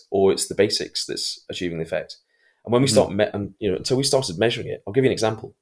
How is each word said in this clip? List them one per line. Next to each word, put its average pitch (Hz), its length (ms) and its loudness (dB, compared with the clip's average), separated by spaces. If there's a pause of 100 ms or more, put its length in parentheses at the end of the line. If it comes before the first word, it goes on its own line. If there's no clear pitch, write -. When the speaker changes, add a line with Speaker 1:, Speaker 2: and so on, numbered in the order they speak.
(100)
Speaker 1:
or 98 220 4
it's - 160 -2
the - 60 -8
basics - 500 0
that's - 460 -8
achieving 85 260 -4
the 82 80 -4
effect. 80 320 -6 (480)
And 107 80 -6
when 123 80 6
we 135 80 4
Speaker 2:
Mm-hmm. 113 60 2
Speaker 1:
start, 120 180 4
me-, 104 220 0
and, 101 240 -6
you 101 120 0
know, 90 60 0
until - 220 -2
we 139 60 0
started 131 340 0
measuring 117 300 0
it, - 180 -10
I'll 101 80 -6
give 131 100 4
you 127 60 4
an - 20 2
example. 110 500 -4